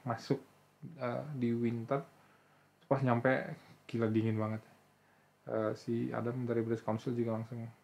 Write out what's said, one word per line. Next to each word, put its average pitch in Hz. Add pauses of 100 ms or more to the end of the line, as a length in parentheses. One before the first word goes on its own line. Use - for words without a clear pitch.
masuk, 123 (560)
eh, 123 (140)
di 120
winter, 117 (880)
pas 127
nyampe 131 (320)
gila 113
dingin 110
banget. 110 (800)
Eh, 110
si 120
Adam 120
dari 117
British 113
Council 113
juga 117
langsung 113 (220)